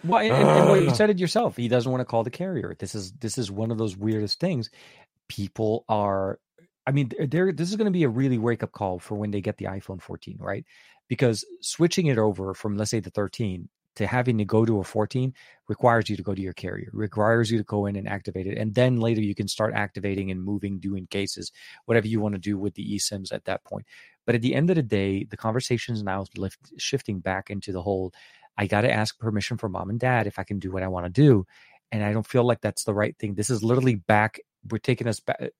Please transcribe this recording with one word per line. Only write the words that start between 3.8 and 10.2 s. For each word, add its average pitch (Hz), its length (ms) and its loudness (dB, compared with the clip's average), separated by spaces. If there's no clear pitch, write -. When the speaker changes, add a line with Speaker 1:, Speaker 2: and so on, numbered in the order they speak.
Speaker 1:
weirdest 107 420 -2
things. 160 300 -2
People 110 600 -2
are, 101 500 0
I 131 60 0
mean, 139 180 2
th-, 165 200 -4
there, 180 220 2
this 165 180 -4
is 214 60 -4
gonna 214 160 0
be 180 120 2
a 131 60 4
really 127 280 2
wake-up 113 340 0
call 92 280 -4
for - 160 -8
when 104 160 -4
they 101 100 -2
get 104 160 -4
the 101 80 -8
iPhone 95 360 -8
fourteen, - 380 -14